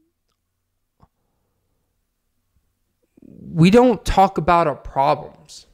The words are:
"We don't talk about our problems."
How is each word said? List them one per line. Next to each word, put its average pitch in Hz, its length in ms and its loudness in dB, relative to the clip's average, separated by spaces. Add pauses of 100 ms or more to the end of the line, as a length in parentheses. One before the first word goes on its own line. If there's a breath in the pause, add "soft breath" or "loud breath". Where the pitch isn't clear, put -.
(3250)
"We 165 480 -2
don't 240 340 2
talk 190 340 -2
about 170 300 0
our 139 80 -4
problems." - 1000 -6